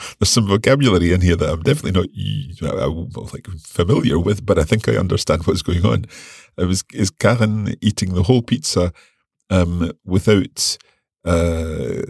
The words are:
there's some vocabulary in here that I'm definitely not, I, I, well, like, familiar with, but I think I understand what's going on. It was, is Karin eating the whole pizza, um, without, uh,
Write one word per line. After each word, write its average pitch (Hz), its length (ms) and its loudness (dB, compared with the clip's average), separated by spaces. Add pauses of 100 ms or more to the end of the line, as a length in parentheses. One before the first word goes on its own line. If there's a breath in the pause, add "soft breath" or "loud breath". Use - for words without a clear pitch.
(200 loud breath)
there's - 120 0
some 107 160 2
vocabulary 101 680 4
in 90 80 2
here 87 140 4
that 80 140 0
I'm 82 120 -4
definitely 82 300 0
not, 92 160 2 (560)
I, - 220 -4
I, - 20 0
well, - 440 -8
like, - 160 -16 (120)
familiar 98 600 0
with, 95 260 -2
but - 120 2
I 80 60 4
think 110 260 0
I 113 80 2
understand 85 480 0
what's 82 160 0
going 87 240 0
on. 107 200 0 (520 loud breath)
It 90 80 0
was, 92 260 -2
is 95 200 -2
Karin 107 680 0
eating 98 340 -2
the 92 80 2
whole 123 180 4
pizza, 87 500 -2 (600 soft breath)
um, 87 400 2 (120)
without, 92 760 0 (460 soft breath)
uh, 82 880 -2